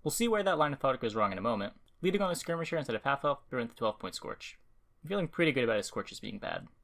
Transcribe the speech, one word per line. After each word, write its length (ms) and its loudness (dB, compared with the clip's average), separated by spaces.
We'll 100 0
see 180 2
where 140 4
that 140 4
line 140 4
of 80 -6
thought 220 2
goes 120 -2
wrong 200 2
in 40 -6
a 40 -6
moment. 320 -2
Leading 200 2
on 100 2
a 40 0
Skirmisher 420 -4
instead 180 -2
of 80 -4
half-elf 360 0
prevents 240 -4
the 60 -20
twelve 200 0
point 160 -8
Scorch. 420 -10
I'm 60 -14
feeling 180 0
pretty 240 4
good 140 2
about 100 4
his 120 0
Scorches 340 -8
being 180 -8
bad. 300 -6